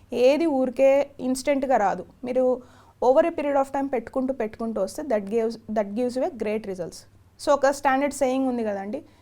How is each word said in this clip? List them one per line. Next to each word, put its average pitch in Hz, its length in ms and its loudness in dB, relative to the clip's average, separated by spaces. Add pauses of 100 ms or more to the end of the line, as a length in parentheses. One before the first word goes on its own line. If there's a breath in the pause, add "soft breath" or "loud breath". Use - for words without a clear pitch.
(140 soft breath)
ఏది 269 320 4
ఊరికే 269 640 2 (100)
ఇన్స్టెంట్‌గా 262 580 0
రాదు. 180 280 0 (180)
మీరు 254 380 0 (440 loud breath)
over 269 240 6
a - 20 -2
period 285 260 -2
of 277 140 0
time 277 180 -2
పెట్టుకుంటూ 262 440 -4
పెట్టుకుంటూ 220 480 -6
వస్తే 202 200 -6
that 226 220 -2
gives, 226 320 -2 (160)
that 214 220 -2
gives 247 240 -2
you 262 60 0
a 330 200 -4
great 214 200 -4
results. 185 360 -10 (460)
So, 311 40 2
ఒక 277 220 4
స్టాండర్డ్ 285 420 0
సేయింగ్ 262 340 0
ఉంది 240 160 -2
కదండి, 202 400 -6 (180 soft breath)